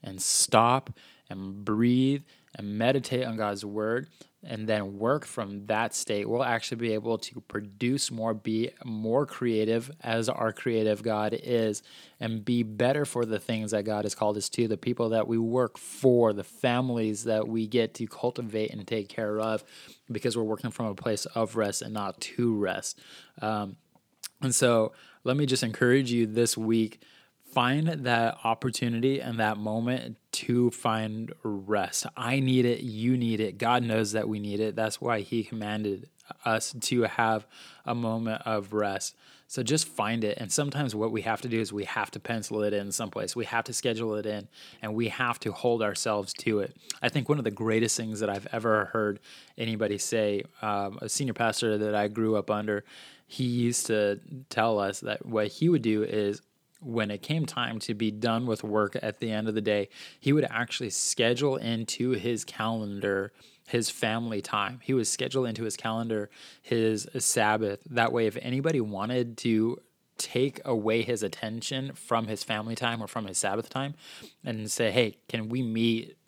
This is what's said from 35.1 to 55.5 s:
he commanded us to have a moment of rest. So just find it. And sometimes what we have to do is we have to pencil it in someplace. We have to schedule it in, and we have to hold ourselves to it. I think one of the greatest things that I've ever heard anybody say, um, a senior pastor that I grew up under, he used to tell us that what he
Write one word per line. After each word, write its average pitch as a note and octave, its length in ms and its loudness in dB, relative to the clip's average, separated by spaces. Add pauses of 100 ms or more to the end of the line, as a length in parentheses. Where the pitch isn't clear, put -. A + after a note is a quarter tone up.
he A2 220 -2
commanded G#2 640 -4 (380)
us A2+ 360 0
to A#2+ 220 2
have A2+ 440 2 (380)
a A#2+ 100 -2
moment A2+ 500 -2
of G#2 280 -2
rest. G2+ 420 -2 (320)
So - 160 -4
just D3+ 240 2
find A2+ 360 -2
it. G#2 140 0
And A2+ 140 -6
sometimes C#3+ 420 0
what G#2+ 180 0
we A2 120 -2
have A2 180 0
to C3 60 -8
do A#2 120 0
is G2+ 140 -2
we G2+ 120 -2
have G2+ 260 -4
to - 80 -10
pencil A2 420 -4
it G#2 120 0
in G2+ 180 -2
someplace. G#2 440 -6
We A#2 100 -4
have A#2 180 -2
to B2 100 -8
schedule A2+ 420 -2
it G#2+ 120 -4
in, G#2 220 -6 (320)
and G#2+ 120 -6
we A2+ 140 0
have A#2+ 320 -2
to A2 120 -4
hold A#2 300 2
ourselves G#2 580 0
to A2 200 2
it. - 160 -4 (260)
I A#2+ 80 0
think C3 180 -2
one D3 120 2
of A#2+ 60 -2
the A2+ 40 2
greatest A2 480 2
things A2 220 -6
that G#2+ 100 0
I've G2+ 220 -4
ever G#2+ 340 2
heard G#2 340 0 (380)
anybody A2 400 0
say, G#2 460 0 (180)
um, G2+ 400 -2
a A2 80 -6
senior C3 240 -2
pastor A2 440 2
that G#2+ 180 0
I G#2 140 2
grew A2 260 2
up G2+ 160 0
under, G#2 320 0 (420)
he - 200 -4
used A#2+ 420 0
to G#2 320 2 (300)
tell A2 300 4
us G2 200 0
that - 260 -6
what G#2+ 220 0
he D#3+ 220 2